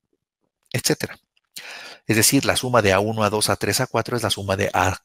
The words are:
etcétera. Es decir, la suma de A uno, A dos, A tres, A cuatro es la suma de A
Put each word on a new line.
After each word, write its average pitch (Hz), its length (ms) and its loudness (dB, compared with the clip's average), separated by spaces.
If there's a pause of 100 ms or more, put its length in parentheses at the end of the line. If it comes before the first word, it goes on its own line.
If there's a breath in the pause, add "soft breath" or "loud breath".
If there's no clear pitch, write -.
(720)
etcétera. - 460 -4 (880 loud breath)
Es 107 100 2
decir, 131 280 2
la 92 120 2
suma 123 260 2
de 98 100 4
A 95 80 4
uno, 110 240 0
A 101 60 2
dos, 107 180 0
A 101 80 0
tres, 104 240 0
A 127 60 -2
cuatro 117 300 -2
es 113 60 -4
la 107 80 0
suma 98 260 -2
de 98 180 0
A 92 300 0